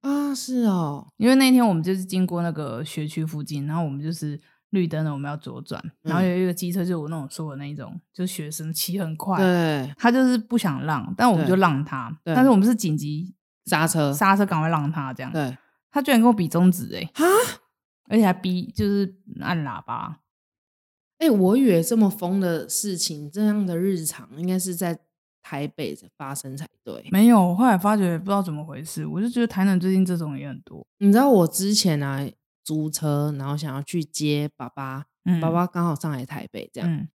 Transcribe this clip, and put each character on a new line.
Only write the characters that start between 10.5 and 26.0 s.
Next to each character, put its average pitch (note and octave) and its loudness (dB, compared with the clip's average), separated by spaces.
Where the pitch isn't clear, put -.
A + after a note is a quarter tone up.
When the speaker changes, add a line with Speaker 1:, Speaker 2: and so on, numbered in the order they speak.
Speaker 2:
想 C#3 -2
让， D3+ -4
但 A#3+ 4
我 F3 4
们 D3+ 2
就 F#3 4
让 D#3+ 2
他， C3 -8
Speaker 1:
对。 E3 -2
对。 - -
Speaker 2:
但 B3+ 6
是 C4+ 8
我 A3 8
们 F#3+ 6
是 B3+ 4
紧 E3 0
急 D3+ -8
Speaker 1:
刹 D#3 2
车。 D3+ 2
Speaker 2:
刹 G3 4
车 G3+ 2
赶 E3+ -2
快 D#3+ 0
让 D#3 0
他 C#3 -6
这 C3+ -14
样。 B2+ -10
Speaker 1:
对。 C3+ -4
Speaker 2:
他 C#4+ -2
居 C#4+ -2
然 A#3 6
跟 A#3 6
我 A#3 6
比 F#3+ 0
中 F3+ 4
指 F3+ -2
欸。 - -8
Speaker 1:
哈？ D4+ 0
Speaker 2:
而 G#3 4
且 A3 6
还 F#3 4
逼， F3+ -4
就 G#3+ 0
是 G3+ 0
按 D#3+ -4
喇 G#2+ -10
叭。 A#2+ -10
Speaker 1:
欸， D#4+ 4
我 G3 4
以 C4+ 4
为 E3+ 4
这 A3+ 0
么 G#3 6
疯 F#3 -2
的 E3+ -2
事 G3 -6
情， D3 -8
这 G#3 -2
样 G#3 0
的 F3 -4
日 F3+ -2
常 - -10
应 E3+ -6
该 F#3 0
是 F3+ -4
在 E3+ -4
台 C#3+ -8
北 A#2+ -8